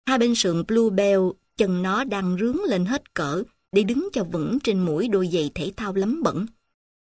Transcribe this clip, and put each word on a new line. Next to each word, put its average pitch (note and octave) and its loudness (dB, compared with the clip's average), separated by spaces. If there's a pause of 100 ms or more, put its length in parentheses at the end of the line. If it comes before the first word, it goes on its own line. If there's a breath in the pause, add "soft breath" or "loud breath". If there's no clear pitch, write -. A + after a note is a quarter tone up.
Hai C4 2
bên A#3+ 4
sườn E3+ 0
Bluebell, G3+ 4 (360)
chân F#3 0
nó G3+ -2
đang F#3+ -2
rướn B3 0 (120)
lên F3+ 0
hết C4+ -4
cỡ D#3+ -4 (300)
để G3 4
đứng B3 0
cho G#3+ -2
vững E3+ -2
trên G3 2
mũi F3 0
đôi F#3+ 0
giày D#3+ -2
thể F3 -6
thao G3+ -6
lấm A3 -2
bẩn. F3+ -2 (680)